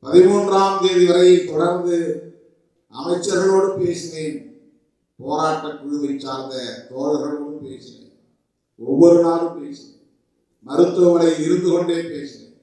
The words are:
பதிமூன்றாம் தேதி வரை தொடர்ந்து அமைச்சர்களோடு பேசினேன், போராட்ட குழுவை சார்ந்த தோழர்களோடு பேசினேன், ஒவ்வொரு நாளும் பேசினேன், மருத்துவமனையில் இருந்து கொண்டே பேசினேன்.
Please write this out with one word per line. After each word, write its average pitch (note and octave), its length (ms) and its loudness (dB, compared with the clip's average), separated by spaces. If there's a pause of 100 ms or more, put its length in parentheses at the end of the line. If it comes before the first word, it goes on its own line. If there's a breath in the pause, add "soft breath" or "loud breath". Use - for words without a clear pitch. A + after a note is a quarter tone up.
பதிமூன்றாம் F#3+ 800 4
தேதி F3+ 280 4
வரை F3+ 180 6 (220)
தொடர்ந்து F3 460 -2 (960)
அமைச்சர்களோடு F#3+ 760 0 (140)
பேசினேன், D#3 560 -8 (800)
போராட்ட D3+ 500 -4 (100)
குழுவை C#3+ 320 -6 (140)
சார்ந்த C3+ 300 -10 (340)
தோழர்களோடு D3 640 -6 (120)
பேசினேன், - 500 -20 (640)
ஒவ்வொரு D#3+ 360 4 (100)
நாளும் E3 340 -4
பேசினேன், - 340 -20 (720)
மருத்துவமனையில் E3+ 800 2
இருந்து F3+ 240 0
கொண்டே F3 260 -2 (140)
பேசினேன். C#3+ 340 -14 (180)